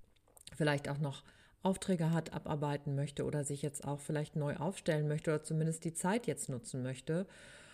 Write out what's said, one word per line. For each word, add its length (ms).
vielleicht 320
auch 100
noch 240
Aufträge 480
hat, 220
abarbeiten 640
möchte 280
oder 200
sich 180
jetzt 220
auch 160
vielleicht 340
neu 220
aufstellen 500
möchte 240
oder 140
zumindest 400
die 100
Zeit 320
jetzt 220
nutzen 340
möchte. 460